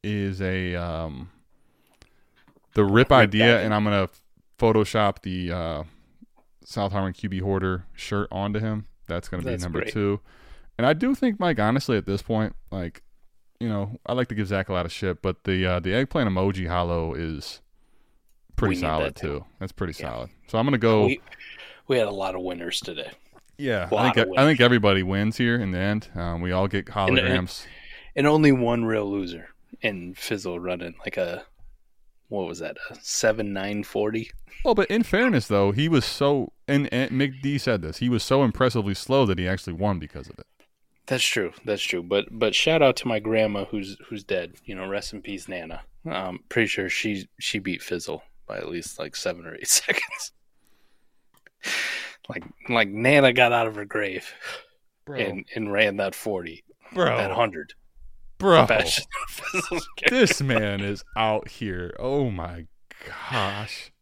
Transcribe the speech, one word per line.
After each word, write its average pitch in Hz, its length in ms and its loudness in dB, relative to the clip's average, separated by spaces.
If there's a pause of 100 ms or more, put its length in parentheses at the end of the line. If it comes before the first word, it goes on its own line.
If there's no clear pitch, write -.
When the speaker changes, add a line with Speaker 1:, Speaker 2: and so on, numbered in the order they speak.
Speaker 1:
is 98 380 -2
a, 92 340 -2
um, 82 540 -6 (1400)
the 107 100 6
Rip 98 100 4
Speaker 2:
Rip 123 180 8
Speaker 1:
idea, 110 340 8
Speaker 2:
Gavin. 113 200 6
Speaker 1:
and 107 80 2
I'm 104 100 2
gonna 101 240 2 (500)
Photoshop 107 640 2
the, 90 300 -6
uh, 82 300 -4 (840)
South 98 280 -2
Harmon 95 200 -2
Q - 160 -8
B 92 120 -4
Hoarder 92 440 0 (100)
shirt - 360 -4
onto 101 280 -4
him. 107 280 -4 (200)
That's 85 220 -6
gonna 90 140 -6
be 85 80 -4
Speaker 2:
That's 87 120 -4
Speaker 1:
number 87 180 -4
Speaker 2:
great. - 120 -6
Speaker 1:
two. 101 280 0 (580)
And 117 80 2
I 147 60 6
do 247 220 0
think, 226 240 0
Mike, 165 220 0
honestly, 117 360 2
at 98 100 -2
this 98 160 -2
point, 110 320 -2 (160)
like, 90 320 -8 (580)
you 120 80 -4
know, 104 380 -4
I - 60 -4
like 127 160 0
to 107 60 -8
give 104 140 -2
Zach 95 200 -2
a 98 40 -4
lot 90 140 0
of 85 60 -8
shit, 92 300 -4
but 92 220 -2
the, 92 220 2
uh, 90 140 2
the 90 140 0
eggplant 131 340 0
emoji 95 380 0
hollow 85 480 0
is 78 460 -8 (960)
pretty 107 140 2
Speaker 2:
We 92 60 0
need 87 40 -6
Speaker 1:
solid, 78 340 0
Speaker 2:
that, - 20 -18
too. - 100 -8 (140)
Speaker 1:
too. - 40 -18 (160)
That's 95 120 -8
pretty 85 300 -6
Speaker 2:
Yeah. 71 80 -6
Speaker 1:
solid. 58 200 -10 (180)
So 113 100 -2
I'm 117 80 2
gonna 139 120 2
go 110 280 6
Speaker 2:
We, 131 140 0 (680)
we 131 120 2
had 107 100 2
a 101 40 -6
lot 95 220 -4
of 92 60 -6
winners 87 400 -6
today. 76 300 -10 (460)
Speaker 1:
Yeah, 110 360 -2
Speaker 2:
A - 20 2
Speaker 1:
I 104 80 2 (100)
think, - 40 2
Speaker 2:
lot - 0 -
of - 20 -
Speaker 1:
I 113 40 4
think 95 140 0 (220)
Speaker 2:
winners. - 40 4
Speaker 1:
everybody 104 420 6
wins 101 320 0
here 120 240 2
in 98 100 -4
the 90 80 -2
end. 104 380 -2
Um, 85 240 -4
we 90 100 -2
all 92 160 2
get 98 220 -2
Speaker 2:
And, 104 300 2
and, 90 300 0
Speaker 1:
holograms. - 180 -14 (500)
Speaker 2:
and 139 100 4
only 151 240 8
one 120 340 2
real 107 240 0
loser 87 420 -6 (300)
in 92 340 -6
Fizzle 92 440 -6
running, 87 360 -6 (100)
like, - 140 -8
a, 87 260 -4 (840)
what 95 200 -4
was 82 100 -10
that, 78 180 -10 (140)
a - 100 -16
seven 107 520 0
nine 101 320 -4
forty? 107 460 -2 (340)
Speaker 1:
Oh, 240 100 4
but 202 160 2
in 220 140 2
fairness, 202 420 2
though, 101 240 4
he 139 180 0
was 147 160 4
so, 143 480 0 (140)
and, 139 260 2
and 123 200 -2
Mick 135 300 -2
D 139 160 -2
said 110 240 0
this, 80 160 -8
he 123 100 0
was 120 160 2
so 139 180 4
impressively 113 520 2
slow 135 320 2
that 92 120 2
he 92 80 0
actually 92 280 -4
won 95 260 0
because 73 280 -12
of - 100 -18
it. - 80 -20 (600)
Speaker 2:
That's 127 180 0
true. 92 280 0 (140)
That's 104 160 -2
true. 90 200 -4
But, 98 280 0
but 110 240 0
shout 160 280 4
out 131 140 6
to - 120 -4
my 110 100 0
grandma 107 480 0
who's, 98 320 -6 (100)
who's 101 160 -10
dead. 90 300 -4 (100)
You 110 100 -12
know, 95 140 -8
rest 98 240 -6
in 104 80 -12
peace, 92 280 -12
Nana. 85 340 -10 (280)
Um, 92 380 -6
pretty 113 180 2
sure 95 220 -4
she, 98 400 -4 (100)
she - 200 -4
beat 95 240 -6
Fizzle 85 400 -8 (260)
by - 80 -10
at - 140 -10
least, - 280 -10
like, - 160 -10
seven 87 300 -6
or 80 100 -14
eight - 140 -10
<laughs> - 0 -
seconds. - 640 0 (2000)
Like, - 160 -10 (260)
like, 113 180 4
Nana 127 460 6
got 123 180 6
out 117 140 4
of 107 80 -4
her 104 100 -8
grave 101 480 -4 (720)
Speaker 1:
Bro. 139 140 -8
Speaker 2:
and, 98 260 -4 (100)
and 110 160 -4
ran 101 280 4
that 98 160 -2
forty, 87 500 -8 (300)
Speaker 1:
Bro. 147 240 2
Speaker 2:
that 101 120 -2
hundred. 95 440 -2 (640)
Speaker 1:
Bro. 165 280 8
Speaker 2:
Faster - 360 2
than - 580 -8
<laughs> - 0 -
Fizzle's - 280 -6 (100)
character. - 220 4
Speaker 1:
This - 200 4
man 110 400 0
is 101 240 -6 (140)
out 110 300 2
here. 90 500 -6
Oh, 135 320 0
my 87 340 -8 (420)
gosh. 104 960 -6